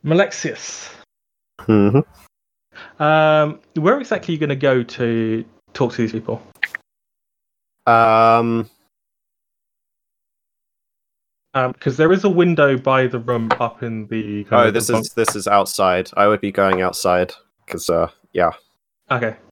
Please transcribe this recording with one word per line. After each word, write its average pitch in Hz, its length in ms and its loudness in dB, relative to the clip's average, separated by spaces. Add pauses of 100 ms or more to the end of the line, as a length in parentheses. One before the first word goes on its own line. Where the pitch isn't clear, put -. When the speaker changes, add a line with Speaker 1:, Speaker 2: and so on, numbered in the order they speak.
Speaker 1:
Malexius. - 920 -4 (680)
Speaker 2:
Mm-hmm. - 1400 -2
Speaker 1:
Um, 151 580 2 (140)
where 190 260 0
exactly 220 320 -6
are - 20 -2
you 151 60 -8
gonna 143 160 -2
go 131 260 0
to 113 640 -4 (300)
talk 120 180 -2
to - 60 -8
these 110 140 -2
people? 110 280 -8 (1500)
Speaker 2:
Um, 113 840 4 (2750)
Speaker 1:
Um, 127 220 -2
'cause 131 240 -6
there 160 140 4
is 196 120 0
a 202 60 2
window 160 480 2
by 131 280 0
the 123 120 -4
room 113 320 -4 (100)
up 117 220 -6
in 113 240 -10
the 104 380 -6
kind 120 200 2
Speaker 2:
Oh, 113 40 2
Speaker 1:
of 104 60 -2
Speaker 2:
this 107 120 -2
Speaker 1:
the 120 100 0
Speaker 2:
is, 110 140 -4
this - 260 -2
is 101 100 -8
outside. 95 680 2
I 101 120 4
would 107 120 2
be 101 120 -6
going 95 280 2
outside, 90 520 0 (340)
'cause, - 240 -8
uh, 82 200 0 (220)
yeah. 85 200 0 (580)
Speaker 1:
Okay. 117 260 -4 (160)